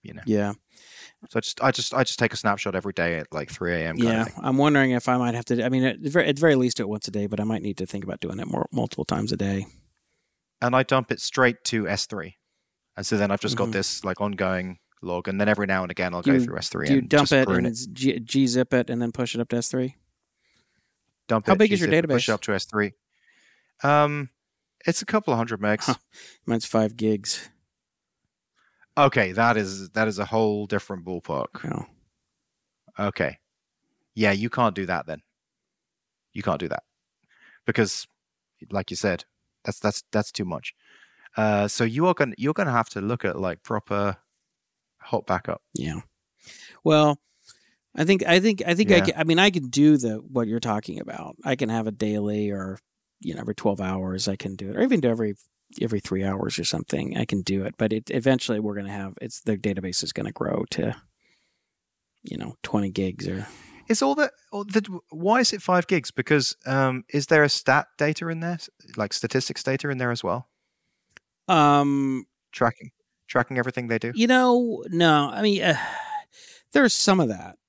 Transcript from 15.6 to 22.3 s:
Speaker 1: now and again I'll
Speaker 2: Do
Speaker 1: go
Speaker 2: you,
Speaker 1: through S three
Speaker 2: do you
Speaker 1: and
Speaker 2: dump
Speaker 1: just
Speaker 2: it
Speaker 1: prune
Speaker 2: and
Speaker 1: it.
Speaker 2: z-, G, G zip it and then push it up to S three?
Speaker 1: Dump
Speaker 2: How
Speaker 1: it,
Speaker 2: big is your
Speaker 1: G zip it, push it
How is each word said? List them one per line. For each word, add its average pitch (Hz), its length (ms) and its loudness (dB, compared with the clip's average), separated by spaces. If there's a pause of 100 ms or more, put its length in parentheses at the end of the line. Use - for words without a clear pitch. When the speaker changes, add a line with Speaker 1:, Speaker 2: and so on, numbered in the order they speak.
Speaker 1:
now 95 160 0
and 87 80 -6
again 90 240 -2
I'll 87 80 -4
Speaker 2:
Do 139 100 4
Speaker 1:
go 135 60 6
Speaker 2:
you, 123 60 2
Speaker 1:
through 117 140 -8
S - 120 -6
three - 160 -4
Speaker 2:
do 139 80 4
you 135 60 4
Speaker 1:
and 123 80 -10
Speaker 2:
dump 147 200 4
Speaker 1:
just 151 60 4
Speaker 2:
it 131 120 4
Speaker 1:
prune 120 200 0
Speaker 2:
and - 0 -
Speaker 1:
it. 113 100 -4
Speaker 2:
z-, 123 160 -10
G, 131 280 -2
G 131 260 2
zip 123 260 0
it 123 160 2
and 120 140 -2
then 117 100 -4
push 123 220 -4
it 120 60 -4
up 117 100 -4
to 120 60 0
S 117 120 -2
three? 127 280 -4 (1300)
Speaker 1:
Dump 110 180 2
Speaker 2:
How 190 80 6
Speaker 1:
it, 190 40 4
Speaker 2:
big 214 140 6
is 190 80 2
your 165 80 0
Speaker 1:
G - 20 2
zip 165 140 4
it, 160 40 -4
push 120 200 2
it 110 40 2